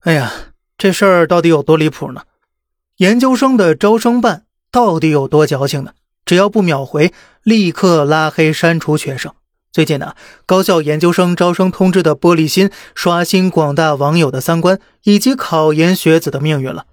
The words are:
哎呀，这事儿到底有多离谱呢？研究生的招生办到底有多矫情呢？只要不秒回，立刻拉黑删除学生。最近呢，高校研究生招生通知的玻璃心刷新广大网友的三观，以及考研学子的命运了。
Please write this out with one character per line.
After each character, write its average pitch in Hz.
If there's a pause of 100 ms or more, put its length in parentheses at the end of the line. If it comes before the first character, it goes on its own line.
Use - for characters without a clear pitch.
哎 165
呀， 131 (460)
这 196
事 175
儿 180
到 175
底 170
有 151
多 156
离 156
谱 139
呢？ 120 (760)
研 208
究 262
生 262
的 175
招 208
生 240
办 214 (260)
到 208
底 160
有 139
多 151
矫 139
情 135
呢？ - (300)
只 -
要 196
不 208
秒 147
回， 160 (300)
立 214
刻 165
拉 156
黑 156
删 165
除 151
学 139
生。 - (380)
最 160
近 151
呢， 143 (320)
高 185
校 175
研 151
究 175
生 175
招 175
生 185
通 185
知 185
的 156
玻 170
璃 156
心 190 (240)
刷 175
新 185
广 151
大 156
网 143
友 160
的 -
三 170
观， 185 (260)
以 208
及 262
考 156
研 165
学 165
子 151
的 135
命 147
运 131
了。 127